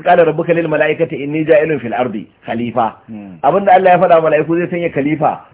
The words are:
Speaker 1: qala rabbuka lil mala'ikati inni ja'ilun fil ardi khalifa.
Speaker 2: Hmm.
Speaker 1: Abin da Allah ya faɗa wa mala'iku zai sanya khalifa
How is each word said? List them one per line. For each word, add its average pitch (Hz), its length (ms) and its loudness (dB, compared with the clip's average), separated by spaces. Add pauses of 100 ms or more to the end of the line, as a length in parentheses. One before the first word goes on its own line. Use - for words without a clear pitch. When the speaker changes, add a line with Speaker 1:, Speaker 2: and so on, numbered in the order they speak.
Speaker 1:
qala 175 220 4
rabbuka 156 280 -2
lil 165 140 0
mala'ikati 156 560 -2
inni 151 240 -4
ja'ilun 156 320 2
fil 117 140 -8
ardi 107 340 -6 (180)
khalifa. 117 640 -4
Speaker 2:
Hmm. 101 340 -18
Speaker 1:
Abin 170 240 2
da 185 140 6
Allah 185 160 4
ya 175 40 0
faɗa 175 200 4
wa 160 100 0
mala'iku 151 300 0
zai 170 100 -4
sanya 175 220 -4
khalifa 143 640 -2